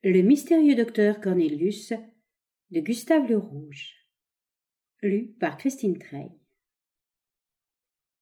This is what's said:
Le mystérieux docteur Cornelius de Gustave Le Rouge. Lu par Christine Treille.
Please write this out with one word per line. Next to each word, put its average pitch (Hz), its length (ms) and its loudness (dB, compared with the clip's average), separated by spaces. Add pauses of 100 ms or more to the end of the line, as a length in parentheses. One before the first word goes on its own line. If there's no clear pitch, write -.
Le 185 200 4
mystérieux 294 500 4
docteur 214 480 0
Cornelius 180 720 -2 (760)
de 165 80 -2
Gustave 240 500 0
Le 220 80 2
Rouge. - 600 -10 (1040)
Lu 202 240 -2 (120)
par 156 180 -4
Christine 226 420 -4
Treille. - 400 -16 (1800)